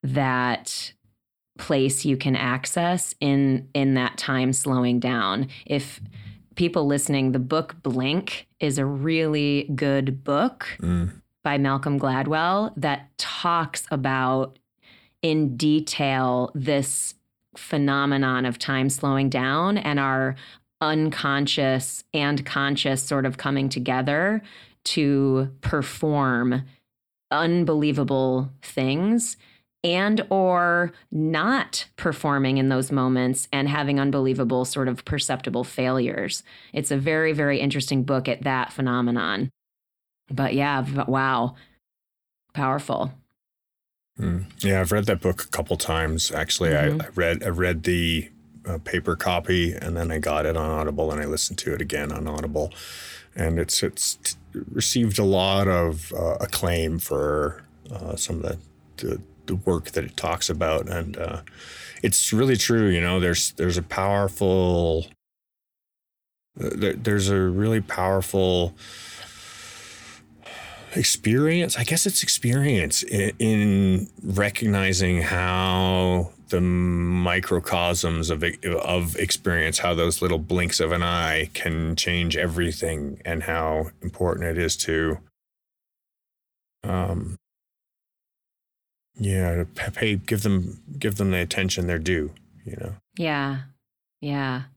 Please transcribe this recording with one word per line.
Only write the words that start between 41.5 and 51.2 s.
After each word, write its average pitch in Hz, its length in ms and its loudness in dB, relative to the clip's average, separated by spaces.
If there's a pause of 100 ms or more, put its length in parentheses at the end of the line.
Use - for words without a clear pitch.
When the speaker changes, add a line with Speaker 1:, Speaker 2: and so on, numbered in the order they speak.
Speaker 1:
Powerful. 139 600 -2 (1080)
Speaker 2:
Mm. 87 260 -2 (180)
Yeah, 98 160 2
I've 90 120 0
read 104 140 2
that 101 160 0
book - 220 0
a - 40 -10
couple - 300 -4
times. 80 540 -2
Actually, 78 440 0
I, 73 140 4
Speaker 1:
Mm-hmm. 78 120 -2
Speaker 2:
I - 80 -8
read, 87 340 0
I 98 60 -2
read 87 340 0
the, 82 460 0 (380)
uh, 87 120 -4
paper 85 360 -2
copy, 87 580 0
and 82 220 -6
then 85 160 -2
I 80 60 -2
got 78 300 0
it 82 100 0
on 78 140 -2
Audible, 78 400 -2
and 76 100 -4